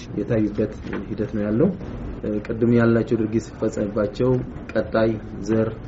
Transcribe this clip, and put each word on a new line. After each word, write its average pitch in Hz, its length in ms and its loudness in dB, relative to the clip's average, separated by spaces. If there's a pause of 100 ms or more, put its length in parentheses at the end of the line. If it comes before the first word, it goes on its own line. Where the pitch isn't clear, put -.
(140)
የታዩበት 107 580 0 (320)
ሂደት 104 280 -4
ነው 107 100 -2
ያለው። 110 260 4 (500)
እ፣ 110 120 -4 (120)
ቅድም 113 300 2
ያልናቸው 117 440 6
ድርጊት 110 280 0
ሲፈጸምባቸው 107 880 0 (380)
ቀጣይ 113 420 2 (320)
ዘር፣ 110 260 2 (200)